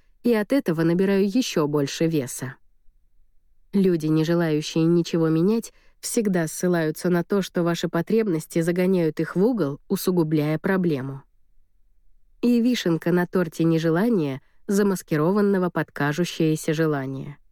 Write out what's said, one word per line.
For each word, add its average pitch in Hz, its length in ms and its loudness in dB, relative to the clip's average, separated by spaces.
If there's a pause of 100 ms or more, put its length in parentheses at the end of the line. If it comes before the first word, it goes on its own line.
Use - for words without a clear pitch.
(220)
и 240 120 2
от 214 200 0
этого 165 300 0
набираю 190 440 2
ещё 165 400 0
больше 147 400 0
веса». 135 480 -4 (1160)
Люди, 180 340 2
не 156 160 2
желающие 160 640 0
ничего 165 440 2
менять, 190 440 0 (260)
всегда 185 480 -2
ссылаются 170 600 -2
на 175 140 2
то, 202 180 -2
что 175 220 -4
ваши 170 260 -2
потребности 170 720 -2
загоняют 175 580 0
их 160 160 -6
в 175 80 2
угол, 185 440 0
усугубляя 156 720 0
проблему. 143 640 -2 (1200)
И 240 200 2
вишенка 185 500 0
на 175 160 2
торте 170 360 -2
нежелания, 165 800 0 (260)
замаскированного 196 1040 2
под - 220 -4
кажущееся 156 800 -2
желание. 143 640 -4 (140)